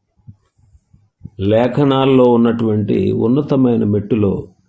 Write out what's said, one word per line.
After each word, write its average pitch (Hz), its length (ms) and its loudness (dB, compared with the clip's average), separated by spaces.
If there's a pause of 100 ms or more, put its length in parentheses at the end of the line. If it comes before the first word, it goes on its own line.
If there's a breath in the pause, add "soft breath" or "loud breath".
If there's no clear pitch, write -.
(1400)
లేఖనాల్లో 131 840 2
ఉన్నటువంటి 113 880 0
ఉన్నతమైన 123 720 0
మెట్టులో 104 640 -2 (220)